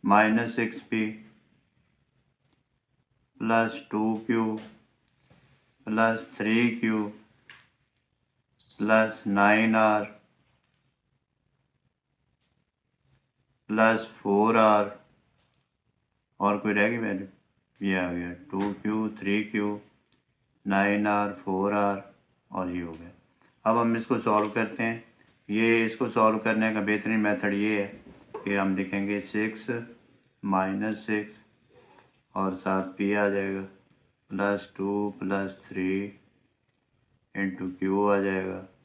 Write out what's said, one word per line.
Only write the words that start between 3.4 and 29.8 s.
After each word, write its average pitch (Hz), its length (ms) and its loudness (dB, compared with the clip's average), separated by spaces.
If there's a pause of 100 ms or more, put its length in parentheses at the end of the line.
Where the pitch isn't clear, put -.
प्लस 113 400 0 (100)
टू 107 120 -2 (240)
क्यू 113 180 2 (1400)
प्लस 113 380 0 (120)
थ्री 113 400 2
क्यू 110 260 0 (1600)
प्लस 104 680 2
नाइन 107 480 4
आर 107 280 4 (3750)
प्लस 110 380 4 (140)
फ़ोर 104 360 4
आर, 104 380 4 (1400)
और 101 180 2
कोई 104 140 0
रह 104 160 4
गई 120 100 -2
value, 98 280 -4 (540)
ये 98 180 0
आ 90 140 -2
गया 87 200 -6 (180)
टू 98 240 -2
क्यू, 107 340 -2 (100)
थ्री 101 260 -2
क्यू, 104 340 -4 (840)
नाइन 101 440 2
आर, 101 260 0
फ़ोर 98 400 -2
आर, 101 280 0 (480)
और 92 200 -6
ये 90 120 -6
हो 85 100 -10
गया। 85 180 -16 (540)
अब 113 140 2
हम 117 180 2
इसको 117 240 -2
solve 104 300 2
करते 113 320 -4
हैं। 113 220 -4 (440)
ये 113 360 4
इसको 113 260 -2
solve 110 300 4
करने 110 340 2
का 107 80 -2
बेहतरीन 104 380 0
method 104 340 0
ये 104 260 0
है 101 60 -2 (500)
कि 101 180 -4
हम 98 220 0
लिखेंगे 98 460 -2
सिक्स 107 440 -4 (760)